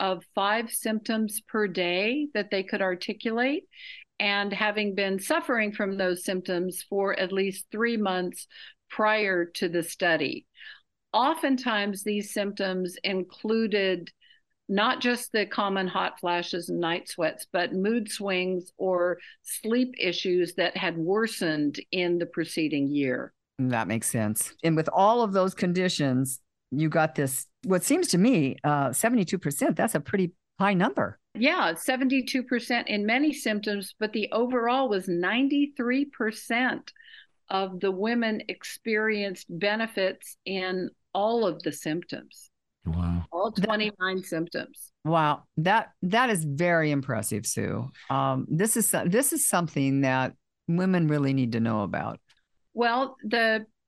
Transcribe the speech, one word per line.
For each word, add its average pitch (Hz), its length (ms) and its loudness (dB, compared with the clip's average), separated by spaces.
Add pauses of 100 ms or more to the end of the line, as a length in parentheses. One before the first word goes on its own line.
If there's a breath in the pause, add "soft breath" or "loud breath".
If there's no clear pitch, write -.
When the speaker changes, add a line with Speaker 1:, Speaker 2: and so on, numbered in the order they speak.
Speaker 1:
of 190 240 -2 (100)
five 214 360 0
symptoms 220 680 -2
per 214 280 -2
day 185 680 0
that 202 160 -2
they 190 140 0
could 196 180 -2
articulate, 226 800 -2 (560 loud breath)
and 202 340 0
having 208 440 0
been 196 240 0
suffering 247 500 0
from 196 260 -4
those 180 280 0
symptoms 185 640 -2
for 196 280 0
at 185 140 0
least 190 380 -2
three 233 260 0
months 185 520 -2 (420 loud breath)
prior 208 540 2
to 175 240 -4
the 165 160 0
study. 165 640 0 (640 loud breath)
Oftentimes, 247 920 0
these 208 320 -4
symptoms 190 720 -4
included 190 1080 0 (560 soft breath)
not 208 340 2
just 247 320 -2
the 214 120 2
common 190 420 0
hot 185 320 -2
flashes 175 520 -2
and 175 100 -2
night 170 260 -2
sweats, - 460 -4
but 175 220 0
mood 208 360 0
swings 185 680 -2
or 180 400 0 (240 loud breath)
sleep 254 560 -2
issues 175 560 0
that 180 200 0
had 180 220 -2
worsened 165 840 0 (140)
in 175 240 0
the 170 80 0
preceding 151 640 -2
year. 131 460 -2 (240)
Speaker 2:
That 120 300 0
makes 113 200 -2
sense. 107 540 -2
And 160 120 4
with 156 160 2
all 214 300 4
of 208 140 0
those 190 200 2
conditions, 156 840 0 (300)
you 156 180 2
got 156 260 2
this, 135 320 -2 (200)
what 185 180 2
seems 339 240 2
to 180 100 4
me, 180 460 4
uh, 143 300 2
seventy-two 220 420 2
percent, 180 400 0
that's - 180 0
a 156 60 2
pretty 185 320 0 (260)
high 196 140 4
number. 180 480 0 (140)
Speaker 1:
Yeah, 240 400 2
seventy-two 262 680 0
percent 240 440 -2
in 208 160 0
many 262 300 2
symptoms, 208 680 -4
but 214 140 -2
the 214 180 -2
overall 247 560 0
was 196 180 0
ninety-three 254 1000 0
percent 233 840 -2 (600 loud breath)
of 190 300 -2
the 196 120 2
women 220 560 0
experienced 214 1000 -2
benefits 202 960 -2
in 185 420 -4 (240)
all 220 340 2
of 165 160 -2
the 151 80 -2
symptoms. - 800 -8 (360)
Speaker 3:
Wow. 85 460 0
Speaker 1:
All 190 180 -2
Speaker 2:
That 202 140 0
Speaker 1:
twenty-nine 208 580 0
symptoms. - 720 -8 (120)
Speaker 2:
Wow. 156 400 2 (120)
That, 185 360 2 (100)
that 226 280 2
is 170 140 0
very 156 460 2
impressive, 110 560 -2
Sue. 110 440 -4 (200 loud breath)
Um, 135 400 0
this 208 260 0
is 220 120 0
so-, - 180 0
this 220 260 2
is - 160 0
something 139 540 2
that 131 320 2 (340)
women 175 400 2
really 143 240 2
need 127 200 2
to 117 80 0
know 110 220 2
about. 110 380 -4 (540)
Speaker 1:
Well, 240 480 0
the 220 440 2 (220)